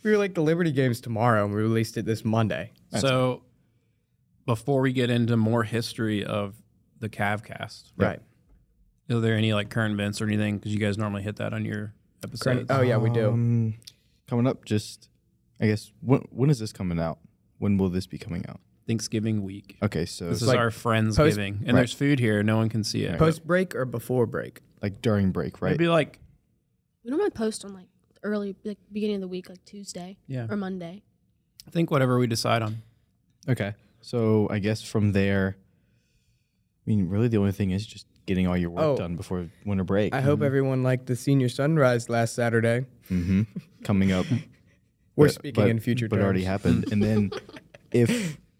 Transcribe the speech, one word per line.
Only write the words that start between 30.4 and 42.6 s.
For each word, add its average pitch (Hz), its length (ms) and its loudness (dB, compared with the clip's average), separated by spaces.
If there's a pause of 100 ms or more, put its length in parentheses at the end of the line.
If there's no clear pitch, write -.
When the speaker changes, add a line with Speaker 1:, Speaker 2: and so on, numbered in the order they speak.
Speaker 4:
or 208 60 -4
Monday. 185 460 -8 (640)
Speaker 3:
I - 40 -20
think 170 220 0
whatever 131 260 4
we 123 80 4
decide 113 360 2
on. 110 160 -4 (720)
Speaker 2:
Okay. 107 260 -2 (260)
So 110 500 2
I 107 100 0
guess 107 220 -2
from 104 300 0
there, 98 440 2 (1300)
I - 60 -6
mean, 101 180 2
really 104 200 2
the 113 100 2
only 101 140 2
thing 95 180 -2
is 101 160 -2
just - 200 -20 (200)
getting 92 220 2
all 90 80 0
your 85 140 0
work 110 140 -2
Speaker 1:
Oh. 143 120 2
Speaker 2:
done 87 200 -4
before 90 320 -6 (160)
winter 98 200 -2
break. 98 300 2
Speaker 1:
I 131 80 -2
hope 147 160 2
Speaker 3:
Mm-hmm. 147 80 0
Speaker 1:
everyone 135 360 0
liked 127 240 0
the 127 100 -2
senior 135 320 2
sunrise 131 600 2
last 117 260 0
Saturday. 117 520 2 (240)